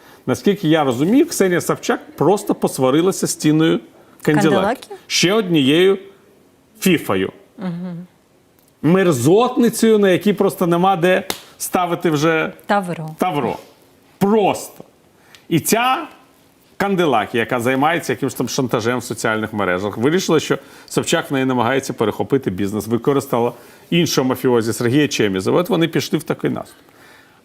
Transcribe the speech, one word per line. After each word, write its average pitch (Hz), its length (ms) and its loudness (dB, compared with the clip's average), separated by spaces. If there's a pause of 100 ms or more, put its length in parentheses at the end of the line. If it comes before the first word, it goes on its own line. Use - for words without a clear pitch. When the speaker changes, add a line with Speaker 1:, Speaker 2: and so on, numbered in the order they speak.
(260)
Speaker 1:
Наскільки 160 420 0
я 156 160 4
розумію, 165 420 2
Ксенія 180 340 0
Собчак - 400 -4 (160)
просто 196 380 0
посварилася 160 720 0
з - 100 -4
Тіною 156 440 2 (420)
Канделакі. 151 320 2
Speaker 2:
Канделакі? 196 340 -2 (180)
Speaker 1:
Ще - 260 0
однією 180 680 2 (800)
фіфою. 110 520 0 (260)
Speaker 2:
Мгм. 180 480 -10 (760)
Speaker 1:
Мерзотницею, 196 1160 4
на 202 120 4
якій 180 220 2
просто 190 340 0
нема 175 300 2
де 185 280 2 (340)
ставити 175 520 -2
вже 160 420 0 (140)
Speaker 2:
Тавро. 175 520 -4
Speaker 1:
тавро. 147 380 -2 (640)
Просто. 196 680 0 (640)
І 175 120 2
ця 262 460 0 (680)
Канделакі, 156 640 0
яка 117 220 -2
займається 135 520 0
якимось 123 220 -4
там 127 140 -4
шантажем 123 500 -2
в 120 60 -8
соціальних 110 480 -4
мережах, 95 460 -2
вирішила, 160 420 0
що - 180 -4 (300)
Собчак 156 420 -2
в 147 40 -4
неї 131 120 0
намагається 127 460 0
перехопити 117 580 -2
бізнес, 98 360 -6
використала 120 680 -2 (380)
іншого 156 380 2
мафіозі 120 440 0
Сергія 123 360 2
Чемізова. 107 520 0
От 180 80 -2
вони 165 200 0
пішли 160 300 -4
в 151 40 -4
такий - 280 -4
наступ. - 260 -10 (680)